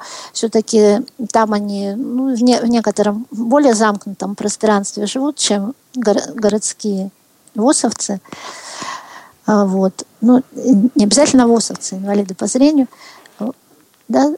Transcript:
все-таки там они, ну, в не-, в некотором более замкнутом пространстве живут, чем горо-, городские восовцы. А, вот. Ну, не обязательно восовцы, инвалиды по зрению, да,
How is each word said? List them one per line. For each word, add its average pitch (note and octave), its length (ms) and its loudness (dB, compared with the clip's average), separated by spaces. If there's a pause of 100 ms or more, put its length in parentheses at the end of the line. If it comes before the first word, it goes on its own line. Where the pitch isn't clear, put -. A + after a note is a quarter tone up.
(320)
все-таки G#3+ 680 2 (300)
там A3 240 2
они, G3+ 420 -6
ну, B3+ 400 -4
в A3 60 0
не-, B3 180 4
в A#3 60 -2
некотором G#3+ 640 0
более A#3+ 440 2
замкнутом G3+ 600 -2
пространстве G#3 720 -2
живут, C#4 300 -4
чем G3+ 380 -2 (200)
горо-, A#3+ 400 0
городские G3+ 760 -2 (440)
восовцы. G#3+ 640 -2 (1200)
А, G#3 200 2
вот. F#3+ 420 -2 (140)
Ну, B3 220 4 (520)
не G#3 100 4
обязательно B3+ 440 4
восовцы, G#3 480 -2
инвалиды G3 380 -2
по G#3+ 120 -6
зрению, C4+ 400 2 (1200)
да, C4+ 300 2